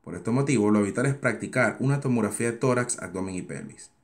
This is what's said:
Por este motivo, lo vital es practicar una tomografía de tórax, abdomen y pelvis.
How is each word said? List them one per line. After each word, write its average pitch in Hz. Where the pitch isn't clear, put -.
Por 85
este 90
motivo, 123
lo 104
vital 101
es 139
practicar 113
una 139
tomografía 117
de 117
tórax, 123
abdomen 92
y 90
pelvis. -